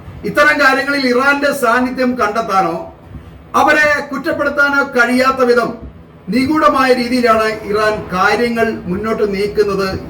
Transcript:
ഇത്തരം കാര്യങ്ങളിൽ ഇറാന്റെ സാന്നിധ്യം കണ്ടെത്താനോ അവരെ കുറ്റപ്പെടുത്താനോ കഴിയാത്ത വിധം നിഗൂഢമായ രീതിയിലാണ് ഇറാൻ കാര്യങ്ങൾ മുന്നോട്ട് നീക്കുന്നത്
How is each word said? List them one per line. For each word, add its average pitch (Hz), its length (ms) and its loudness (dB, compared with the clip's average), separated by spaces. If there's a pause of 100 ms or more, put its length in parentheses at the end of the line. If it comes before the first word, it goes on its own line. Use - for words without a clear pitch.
(300)
ഇത്തരം 294 340 2
കാര്യങ്ങളിൽ 269 480 0
ഇറാന്റെ 277 400 2 (100)
സാന്നിധ്യം 247 580 0
കണ്ടെത്താനോ 202 560 0 (880)
അവരെ 302 260 4 (220)
കുറ്റപ്പെടുത്താനോ 285 720 0 (160)
കഴിയാത്ത 254 440 2 (100)
വിധം 240 200 2 (640)
നിഗൂഢമായ 269 560 2 (100)
രീതിയിലാണ് 233 480 2 (240)
ഇറാൻ 214 220 0 (200)
കാര്യങ്ങൾ 233 540 0 (240)
മുന്നോട്ട് 214 340 -2 (100)
നീക്കുന്നത് 196 520 0 (220)